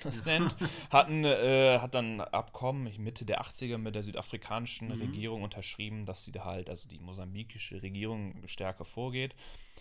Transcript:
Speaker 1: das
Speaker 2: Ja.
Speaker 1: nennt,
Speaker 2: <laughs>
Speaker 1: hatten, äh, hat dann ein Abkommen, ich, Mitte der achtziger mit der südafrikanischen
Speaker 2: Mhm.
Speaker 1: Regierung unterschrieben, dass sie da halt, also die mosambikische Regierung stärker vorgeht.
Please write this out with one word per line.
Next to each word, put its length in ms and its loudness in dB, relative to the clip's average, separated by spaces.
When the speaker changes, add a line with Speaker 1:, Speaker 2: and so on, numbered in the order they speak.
Speaker 1:
das 220 -4
Speaker 2:
Ja. 0 -
Speaker 1:
nennt, 340 4
Speaker 2:
<laughs> 320 -4
Speaker 1:
hatten, 320 8
äh, 560 8
hat 160 -2
dann 240 0
ein 140 -4
Abkommen, 540 -2
ich, 120 -8
Mitte 240 -6
der 160 0
achtziger 380 -4
mit 180 -4
der 80 -2
südafrikanischen 840 -6
Speaker 2:
Mhm. 120 -2
Speaker 1:
Regierung 420 -2
unterschrieben, 640 -6
dass 200 -6
sie 80 -10
da 100 -8
halt, 260 -6
also 200 -10
die 100 -14
mosambikische 800 -8
Regierung 680 -6
stärker 360 -6
vorgeht. 500 -4